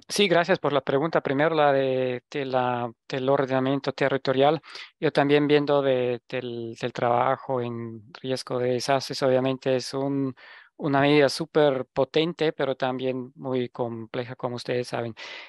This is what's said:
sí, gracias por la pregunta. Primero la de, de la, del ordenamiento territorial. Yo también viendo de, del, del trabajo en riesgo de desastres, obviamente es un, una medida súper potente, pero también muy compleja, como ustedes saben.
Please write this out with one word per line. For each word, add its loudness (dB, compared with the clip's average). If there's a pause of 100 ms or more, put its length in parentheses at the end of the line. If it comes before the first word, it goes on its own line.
sí, 2
gracias 4
por -2
la 2
pregunta. 0
Primero 0
la 4
de, 0
de -6
la, -2 (160)
del -2
ordenamiento 0
territorial. 2 (400)
Yo 0
también 4
viendo 4
de, 0
del, -8
del -4
trabajo 0
en -8 (180)
riesgo -4
de 0
desastres, 0
obviamente 2
es -6
un, -2 (440)
una 2
medida 6
súper 2
potente, 0
pero -2
también -4
muy -4
compleja, -8
como -6
ustedes -4
saben. -6 (340)